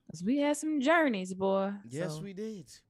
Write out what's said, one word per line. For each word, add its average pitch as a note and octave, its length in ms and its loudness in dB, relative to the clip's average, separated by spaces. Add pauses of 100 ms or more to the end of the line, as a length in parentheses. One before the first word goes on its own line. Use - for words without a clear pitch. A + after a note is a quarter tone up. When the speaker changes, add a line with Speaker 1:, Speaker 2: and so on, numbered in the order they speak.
Speaker 1:
'Cause E3 140 -10
we B3 140 2
had C#4+ 180 2
some D4+ 240 -2
journeys, B3 540 4
boy. G3 400 2 (160)
Speaker 2:
Yes, D3+ 260 -4
Speaker 1:
So D#3 60 -8
Speaker 2:
we G3 120 -10
did. G#3 340 -8 (220)